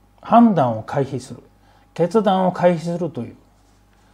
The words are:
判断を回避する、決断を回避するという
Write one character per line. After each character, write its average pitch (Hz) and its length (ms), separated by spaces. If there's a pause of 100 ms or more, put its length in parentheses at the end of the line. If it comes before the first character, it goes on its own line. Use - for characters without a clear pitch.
(220)
判 233 320
断 123 240
を 110 40
回 139 240
避 127 140
す - 140
る、 - 80 (520)
決 175 280
断 190 240
を 180 60
回 180 220
避 165 40
す 170 200
る 170 120
と 127 120
い 113 80
う - 60 (760)